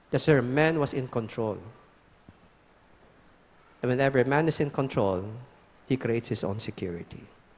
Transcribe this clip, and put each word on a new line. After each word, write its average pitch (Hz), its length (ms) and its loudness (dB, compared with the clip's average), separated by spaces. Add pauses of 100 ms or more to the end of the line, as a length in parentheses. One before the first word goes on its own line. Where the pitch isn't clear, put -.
(100)
That's 139 160 0
where 143 160 6
man 151 380 2
was 139 120 0
in 131 140 -4
control. 110 500 -4 (2250)
And 123 100 0
whenever 135 280 2
a 123 60 6
man 147 240 4
is 151 100 2
in 143 120 0
control, 101 540 0 (600)
he 131 100 0
creates 117 320 -2
his 113 140 -4
own 98 160 -4
security. - 640 -8 (360)